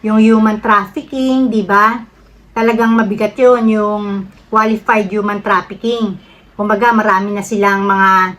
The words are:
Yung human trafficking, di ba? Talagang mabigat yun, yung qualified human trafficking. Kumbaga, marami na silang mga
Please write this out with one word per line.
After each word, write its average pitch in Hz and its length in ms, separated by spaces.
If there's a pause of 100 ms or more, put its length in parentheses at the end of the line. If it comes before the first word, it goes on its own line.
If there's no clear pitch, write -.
Yung 214 160
human 220 400
trafficking, 262 920
di 220 100
ba? 208 400 (540)
Talagang 226 400
mabigat 214 420
yun, 247 300
yung 208 360 (460)
qualified 214 640
human 208 320
trafficking. 202 760 (380)
Kumbaga, 214 340
marami 202 460
na 202 80
silang 196 420
mga 190 260 (260)